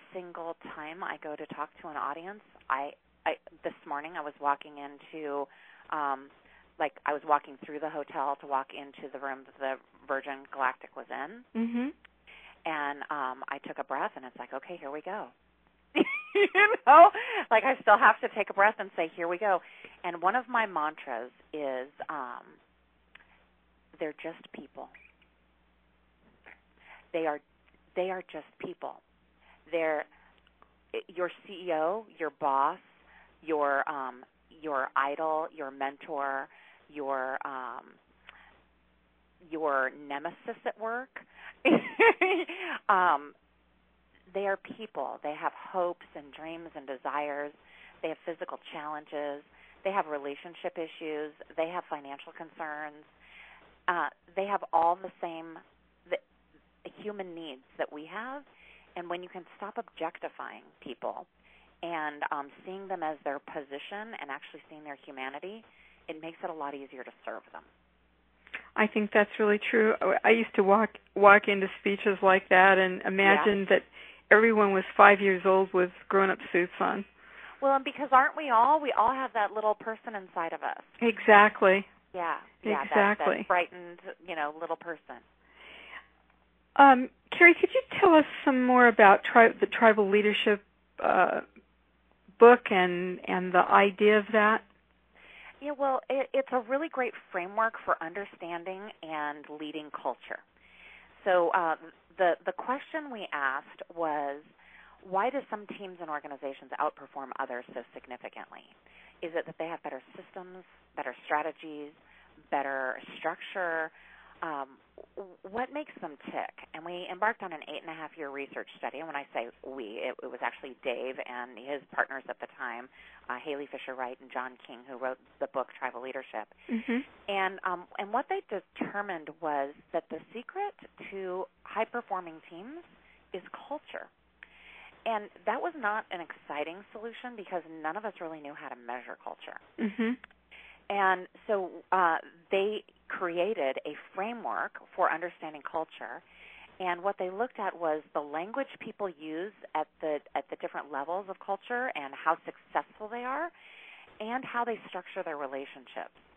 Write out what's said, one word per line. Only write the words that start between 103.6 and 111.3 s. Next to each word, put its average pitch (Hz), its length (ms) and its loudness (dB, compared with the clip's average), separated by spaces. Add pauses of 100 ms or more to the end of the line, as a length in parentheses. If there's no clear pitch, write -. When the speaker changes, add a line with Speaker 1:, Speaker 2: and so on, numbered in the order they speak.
Speaker 1:
was, 147 460 -4 (640)
"Why 190 220 0
do 277 80 -4 (140)
some 208 160 -10 (100)
teams 190 240 -14
and 160 80 -12
organizations 139 600 -10 (100)
outperform 139 480 -6 (100)
others 127 240 -6 (120)
so 123 60 -10 (120)
significantly? 113 720 -16 (560)
Is 165 140 -8
it 160 100 -4
that 160 140 -16
they 160 80 -6
have 165 160 -10
better 139 180 -10 (160)
systems, 185 480 -18 (300)
better 135 180 -8 (120)
strategies, 151 640 -6 (580)